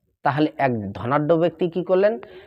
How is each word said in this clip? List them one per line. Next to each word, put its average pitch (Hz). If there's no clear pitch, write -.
তাহলে 147
এক 135
ধনাঢ্য 143
ব্যক্তি 165
কি 180
করলেন, 190